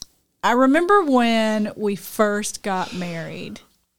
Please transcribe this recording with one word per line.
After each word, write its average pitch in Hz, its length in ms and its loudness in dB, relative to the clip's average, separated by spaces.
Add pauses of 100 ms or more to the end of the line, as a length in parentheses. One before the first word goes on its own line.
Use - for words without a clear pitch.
(440)
I 208 80 4
remember 330 500 4
when 226 760 2
we 202 200 -2
first 208 680 -2
got 185 320 -4
married 170 680 -10 (380)